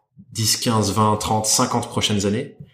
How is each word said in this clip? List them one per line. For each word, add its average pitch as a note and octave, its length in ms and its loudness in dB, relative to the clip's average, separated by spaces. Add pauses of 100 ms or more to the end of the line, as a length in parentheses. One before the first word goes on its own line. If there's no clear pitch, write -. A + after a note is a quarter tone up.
(320)
dix, A2 260 -2
quinze, G#2+ 360 0
vingt, G#2+ 240 4
trente, G#2+ 280 -2
cinquante B2 420 0
prochaines G#2 380 0
années. A2 300 -2 (180)